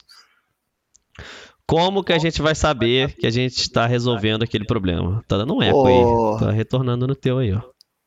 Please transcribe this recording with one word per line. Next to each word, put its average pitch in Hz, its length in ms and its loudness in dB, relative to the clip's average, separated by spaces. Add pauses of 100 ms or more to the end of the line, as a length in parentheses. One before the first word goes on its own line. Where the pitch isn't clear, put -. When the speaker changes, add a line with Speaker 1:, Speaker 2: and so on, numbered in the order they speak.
(1700)
Speaker 1:
Como 185 380 0
que - 80 -2
a 170 60 2
gente 156 220 -2
vai 151 140 2
saber 131 600 0
que - 100 -4
a 120 40 2
gente 120 400 -2
tá 117 160 0
resolvendo 117 580 0
aquele 107 200 -4
problema? 90 640 -2
Tá - 120 -2
dando 131 180 -2
um 262 60 0
eco 113 160 4 (100)
Speaker 2:
Ô. 117 480 4
Speaker 1:
aí. 110 40 -6
Tá 107 120 0
retornando 120 540 -2
no 135 100 -2
teu 127 220 -2
aí, 117 140 0
ó. 101 100 -2 (440)